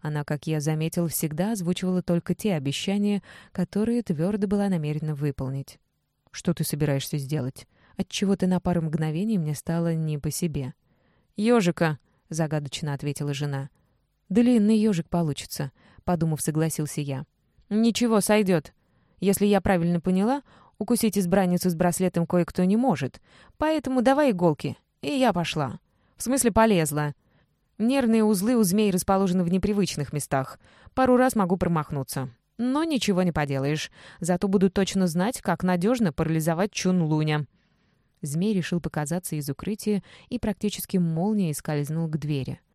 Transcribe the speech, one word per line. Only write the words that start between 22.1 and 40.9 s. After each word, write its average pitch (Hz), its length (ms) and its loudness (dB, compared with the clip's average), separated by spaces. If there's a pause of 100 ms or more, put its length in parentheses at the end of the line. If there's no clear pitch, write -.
кое-кто - 380 0
не 190 120 2
может, 175 440 -2 (360)
поэтому 269 460 0
давай 269 300 4
иголки, 160 440 0 (240)
и 269 80 -6
я 262 240 2
пошла. 156 480 -4 (360)
В - 60 -12
смысле, 240 300 0
полезла. 156 600 2 (640)
Нервные 226 460 2
узлы 214 320 2
у 226 60 4
змей 202 280 2
расположены 185 540 2
в 170 60 0
непривычных 190 600 -2
местах. 139 460 -4 (360)
Пару 254 220 4
раз 254 180 4
могу 190 220 2
промахнуться. 147 760 -2 (280)
Но 262 260 0
ничего 208 380 0
не 175 100 0
поделаешь. 143 580 -2 (300)
Зато 180 280 0
буду 190 220 4
точно 190 360 0
знать, 180 360 -2
как 175 200 -2
надёжно 185 500 2
парализовать 160 600 0
Чун 185 300 0
Луня». 156 440 0 (760)
Змей 175 320 -2
решил 175 260 0
показаться 156 560 -6
из 143 120 -6
укрытия 208 540 -4 (260)
и 247 100 -6
практически - 580 -4